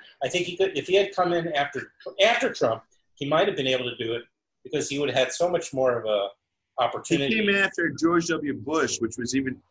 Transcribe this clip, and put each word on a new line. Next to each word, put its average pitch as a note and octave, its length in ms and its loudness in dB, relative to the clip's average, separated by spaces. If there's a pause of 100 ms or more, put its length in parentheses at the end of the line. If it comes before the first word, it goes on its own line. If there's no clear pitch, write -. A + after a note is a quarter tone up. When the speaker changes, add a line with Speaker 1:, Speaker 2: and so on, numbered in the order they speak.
(240)
Speaker 1:
I B2+ 60 -2
think F3 160 -2
he F3 100 -8
could, F#3+ 220 0
if - 100 -4
he F#3 80 2
had G3 200 2
come F3 180 2
in E3 200 -2
after, C#3 400 -4 (300)
after A#3 300 2
Trump, A2+ 300 0 (320)
he C#3 120 -8
might D#3+ 200 4
have - 100 -2
been C3 80 -2
able B2+ 200 0
to A#2 100 -6
do A2+ 180 -4
it A#2+ 100 -6 (400)
because D3 240 -4
he C#3 120 -4
would C#3+ 100 0
have - 80 -2
had B2+ 140 2
so F3 180 0
much E3 240 -2
more C3 240 2
of A2 80 -6
a G2+ 220 2 (500)
Speaker 2:
He B2 80 2
Speaker 1:
opportunity. C#3 500 0
Speaker 2:
came G3+ 200 2
after G3 340 0
George E3 380 2
W. D3+ 260 -2
Bush, B2+ 460 -2
which A2+ 180 -4
was A#2+ 180 -4
even C3 240 -2 (120)